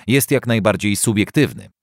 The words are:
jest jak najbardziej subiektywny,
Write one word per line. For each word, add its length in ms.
jest 240
jak 160
najbardziej 500
subiektywny, 720